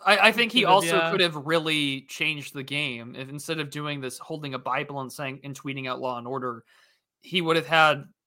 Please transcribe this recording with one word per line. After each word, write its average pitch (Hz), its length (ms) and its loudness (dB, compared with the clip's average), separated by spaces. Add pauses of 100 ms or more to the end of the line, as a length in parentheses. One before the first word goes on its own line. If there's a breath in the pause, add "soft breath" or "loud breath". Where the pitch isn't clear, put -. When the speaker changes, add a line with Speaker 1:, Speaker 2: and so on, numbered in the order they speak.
Speaker 1:
I, 202 220 8
I 220 40 4
think 233 200 0
he 247 80 4
Speaker 2:
He 202 40 4
could 175 40 2
have, 180 60 10
Speaker 1:
also 170 220 6
Speaker 2:
yeah. 165 140 2
Speaker 1:
could 185 100 2
have 170 160 2
really 151 680 0
changed 151 520 -6
the 143 80 -8
game 131 520 -6
if 131 140 -12
instead 147 320 -8
of 143 80 -6
doing 147 320 -8
this, 127 180 -8
holding 151 360 -10
a 127 40 -4
Bible 139 440 -6
and 123 100 -10
saying, 135 320 -10
and 139 140 -12
tweeting 139 280 -8
out 127 140 -6
Law 127 180 -4
and 120 80 -10
Order, 127 380 -6 (560 soft breath)
he 180 220 -2
would 160 140 2
have 160 100 0
had 156 380 4 (220)